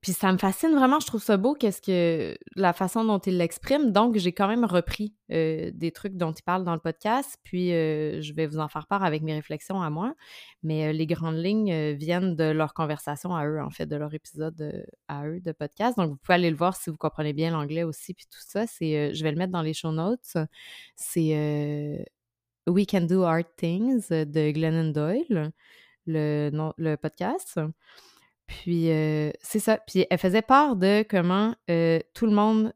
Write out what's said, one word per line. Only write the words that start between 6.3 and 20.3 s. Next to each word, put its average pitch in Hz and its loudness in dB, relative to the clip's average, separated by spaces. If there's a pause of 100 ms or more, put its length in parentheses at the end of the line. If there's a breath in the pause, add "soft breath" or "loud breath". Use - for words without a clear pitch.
il - -14
parle 185 -2
dans 175 -2
le 160 -4
podcast, 220 -4
puis, 180 -2
euh, 156 -2
je 151 -10
vais 160 -2
vous 151 -6
en 156 -4
faire 156 -10
part 196 -2
avec 156 0
mes 156 -2
réflexions 156 -6
à 160 -2
moi. 185 -4 (480 loud breath)
Mais, 156 -2
euh, - 0
les 156 -2
grandes 160 -2
lignes, 202 0
euh, 151 0
viennent 170 -2
de 160 0
leur 156 0
conversation 151 -4
à 151 -2
eux, 151 -4
en 151 -8
fait, 160 -8
de 151 -6
leur 151 -6
épisode, 156 -10
euh, 151 -8 (240)
à 143 -8
eux 160 -8
de 165 -8
podcast. 208 -4
Donc, 170 0
vous 139 -8
pouvez - 0
aller 175 4
le 156 0
voir 180 0
si - -8
vous 156 -8
comprenez 151 -2
bien 160 0
l'anglais 156 -2
aussi, 165 -8
puis - -16
tout - -20
ça. 220 -4
C'est, 156 -2
euh, 147 0
je 156 -6
vais 156 0
le 147 -4
mettre 185 -2
dans 170 -2
les 156 -2
show 160 -4
notes. 180 -4 (640 loud breath)